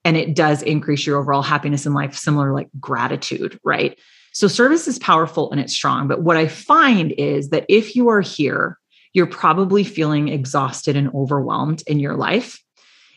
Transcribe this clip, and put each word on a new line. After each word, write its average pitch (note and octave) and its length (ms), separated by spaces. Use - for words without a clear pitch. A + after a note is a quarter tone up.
And E3 120
it D#3+ 200
does D3+ 260
increase D3 420
your C#3+ 140
overall C#3 240
happiness D3 420
in D3 80
life, C#3+ 240
similar C#3+ 380
like C#3 140
gratitude, C3 840
right? - 340
So - 160
service C#4 400
is C4+ 140
powerful D#3+ 500
and D3 100
it's - 140
strong. C#3 320
But C#3 160
what E3 140
I D#3+ 100
find A3+ 720
is C#3+ 300
that D#3 200
if G#3+ 280
you A#3+ 120
are G#3+ 120
here, D3 580
you're F3+ 120
probably F#3 560
feeling D3+ 460
exhausted C3+ 640
and C#3 180
overwhelmed C#3 760
in D3+ 100
your C#3+ 160
life. F3 480